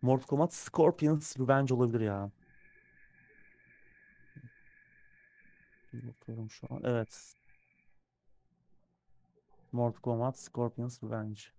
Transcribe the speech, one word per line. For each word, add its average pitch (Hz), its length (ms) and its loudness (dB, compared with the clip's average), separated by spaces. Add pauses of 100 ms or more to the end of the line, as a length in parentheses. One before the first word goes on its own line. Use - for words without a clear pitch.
Mortal 131 260 4
Kombat 147 260 2
Scorpion's 156 840 2
Revenge 131 340 4
olabilir 120 280 2
ya. 101 300 -2 (3500)
Bir 120 140 -10
bakıyorum 113 440 -10
şu - 180 -16
an. 135 140 -8
Evet. 120 500 -2 (2500)
Mortal 120 300 0
Kombat 120 380 -2
Scorpion's 120 640 -6
Revenge. 107 380 -6 (160)